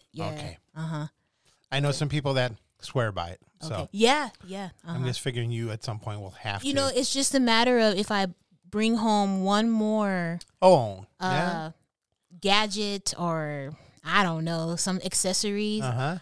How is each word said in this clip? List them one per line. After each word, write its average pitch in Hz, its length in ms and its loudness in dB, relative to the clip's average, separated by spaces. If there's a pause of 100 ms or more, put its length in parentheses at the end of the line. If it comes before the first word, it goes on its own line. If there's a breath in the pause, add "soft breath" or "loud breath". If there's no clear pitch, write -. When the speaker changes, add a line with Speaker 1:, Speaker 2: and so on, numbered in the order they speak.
(140)
Speaker 1:
Yeah. 160 140 -6
Speaker 2:
Okay. 147 300 -10 (180)
Speaker 1:
Uh-huh. 160 320 -6 (640)
Speaker 2:
I 135 80 0
know 143 120 2
some 143 160 -2
people 139 280 0
that 123 160 2 (280)
swear 113 320 -2
by 85 180 -4
it. - 120 -14 (200)
So 160 120 -8
Speaker 1:
Okay. 92 180 -6
Yeah, 240 380 2 (160)
yeah. 190 240 -10 (160)
Speaker 2:
I'm - 120 -6
Speaker 1:
Uh-huh. 127 100 -2
Speaker 2:
just 120 140 -4
figuring 120 300 -4
you 117 200 -4
at 107 120 -10
some 107 160 -6
point 104 220 -8
will 95 80 -10 (120)
have 101 220 -6
Speaker 1:
You 277 100 -2
Speaker 2:
to. 277 80 2
Speaker 1:
know, 277 60 0
it's 247 240 -2
just 269 220 0
a 277 60 4
matter 240 400 4
of 214 180 4
if 208 140 -2
I 196 160 2 (420)
bring 220 280 2
home 202 460 2
one 208 280 4
more 202 680 0 (220)
Speaker 2:
Oh, 113 460 6 (120)
Speaker 1:
uh, 185 120 -4
Speaker 2:
yeah. 170 400 -2 (680)
Speaker 1:
gadget 202 800 0
or, 151 560 -4 (320 soft breath)
I 175 160 2
don't 165 240 0
know, 165 300 -2
some 185 280 -2
accessories, 208 800 -2
Speaker 2:
Uh-huh. 131 380 -2